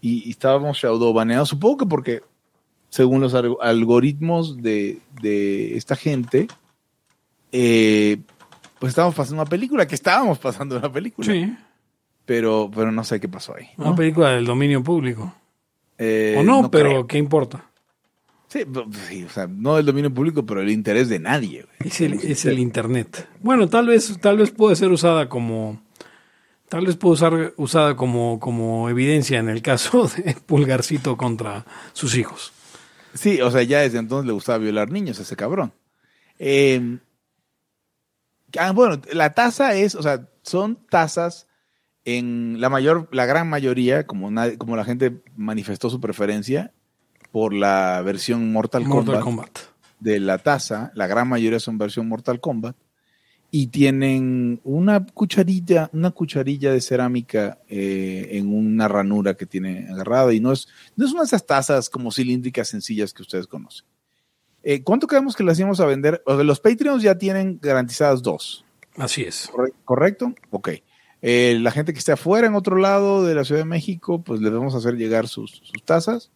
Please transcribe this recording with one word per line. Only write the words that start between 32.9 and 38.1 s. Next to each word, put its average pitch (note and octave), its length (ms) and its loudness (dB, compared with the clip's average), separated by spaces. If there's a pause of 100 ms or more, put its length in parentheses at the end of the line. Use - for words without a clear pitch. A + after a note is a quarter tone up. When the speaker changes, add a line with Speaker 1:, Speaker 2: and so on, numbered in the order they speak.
Speaker 1:
Sí, F#3+ 260 2
o B2 100 4
sea, B2+ 120 4
ya C#3+ 180 4
desde B2 180 2
entonces B2+ 260 -4
le A#2 80 -2
gustaba A2+ 260 -2
violar G#2+ 320 -2
niños F3 280 -6
a G#2 40 -10
ese B2 120 -12
cabrón. C#3 360 -4 (680)
Eh, C3+ 580 2 (1600)